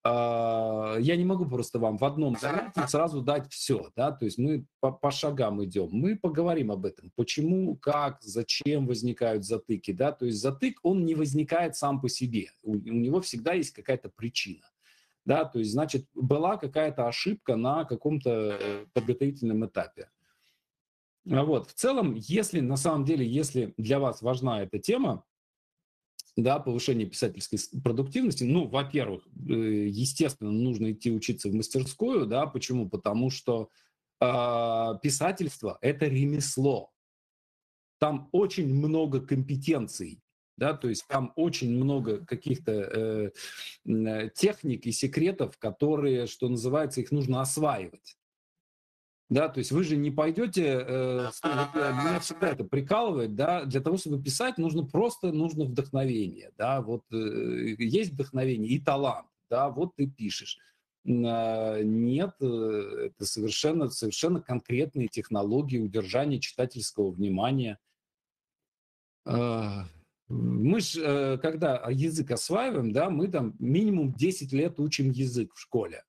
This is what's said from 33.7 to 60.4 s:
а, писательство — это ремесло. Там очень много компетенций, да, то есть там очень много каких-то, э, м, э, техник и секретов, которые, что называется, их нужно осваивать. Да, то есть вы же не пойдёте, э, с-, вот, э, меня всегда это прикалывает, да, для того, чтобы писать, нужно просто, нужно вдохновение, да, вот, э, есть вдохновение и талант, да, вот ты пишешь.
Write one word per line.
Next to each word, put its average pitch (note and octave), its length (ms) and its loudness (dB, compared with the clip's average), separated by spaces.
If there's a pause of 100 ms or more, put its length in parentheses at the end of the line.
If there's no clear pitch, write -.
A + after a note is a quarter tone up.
а, A#2 800 2
писательство — D3 840 -2
это C#3+ 260 2
ремесло. C#3 840 0 (1080)
Там C#3+ 320 0
очень F#3 420 2
много D3+ 460 2
компетенций, C3+ 1040 -2 (360)
да, C#3+ 160 0
то C#3 140 -4
есть A2+ 200 -2
там C3+ 280 0
очень D#3+ 360 0
много B2 540 0
каких-то, - 460 -2
э, G#2+ 600 0 (540)
м, A2 220 2
э, A2 260 -2
техник F3 520 0
и A#2+ 80 -2
секретов, D3 640 0
которые, C#3 720 0
что - 200 -4
называется, B2+ 540 0
их - 100 -4
нужно C3 300 2
осваивать. C3+ 760 -2 (1120)
Да, D3 180 4
то C3+ 120 -4
есть - 120 -4
вы D#3+ 120 2
же D#3 120 2
не D3 140 0
пойдёте, E3 540 0 (240)
э, B2+ 440 -2
с-, - 120 -12
вот, C3+ 320 0
э, C#3+ 180 0
меня D#3+ 260 0
всегда E3 300 -2
это C3+ 140 -4
прикалывает, C#3 720 0
да, D#3 280 0
для C3+ 160 -2
того, D#3+ 180 0
чтобы D3 260 -2
писать, B3 340 -2
нужно E3 260 0
просто, F#3 480 0
нужно D#3 340 0
вдохновение, B2+ 920 -2
да, B2+ 240 0
вот, A#2 300 -4
э, A2+ 680 -2
есть C#3+ 360 2
вдохновение C3 580 -2
и C3+ 80 2
талант, C#3 480 0 (240)
да, C3+ 180 2
вот C#3+ 260 -4
ты C#3+ 120 2
пишешь. - 500 -8 (480)